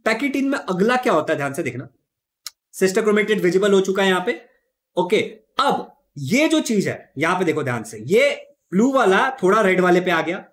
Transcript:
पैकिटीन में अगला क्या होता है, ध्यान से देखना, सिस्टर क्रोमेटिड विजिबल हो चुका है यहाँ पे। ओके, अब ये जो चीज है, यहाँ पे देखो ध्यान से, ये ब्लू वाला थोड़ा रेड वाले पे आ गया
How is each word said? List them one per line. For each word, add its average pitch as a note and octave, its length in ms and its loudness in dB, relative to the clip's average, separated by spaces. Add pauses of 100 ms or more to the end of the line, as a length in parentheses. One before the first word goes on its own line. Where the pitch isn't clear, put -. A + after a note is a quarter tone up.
पैकिटीन C4+ 440 -2
में C4+ 100 -2
अगला G3 380 0
क्या B3 160 0
होता D#3+ 200 0
है, D3 40 -2
ध्यान C#3 160 -4
से E3 100 -6
देखना, B2+ 260 -8 (840)
सिस्टर F#3+ 280 0
क्रोमेटिड G#3 380 0
विजिबल F#3+ 320 2
हो G3 80 4
चुका F#3+ 220 0
है G3 60 2
यहाँ F#3 180 0
पे। A#3+ 140 -4 (560)
ओके, F3+ 240 0 (400)
अब - 360 -2 (220)
ये G#3 300 0
जो D#4 120 2
चीज F#3+ 280 -2
है, - 300 -10
यहाँ E3+ 200 0
पे F#3 60 0
देखो D#3 180 -2
ध्यान B2 200 -4
से, G#2+ 160 -16
ये G3+ 320 2 (420)
ब्लू G3 200 2
वाला A#3 360 2 (140)
थोड़ा G3 180 4
रेड F#3 200 2
वाले F3 200 4
पे F3 100 -2
आ E3 120 0
गया E3+ 300 -6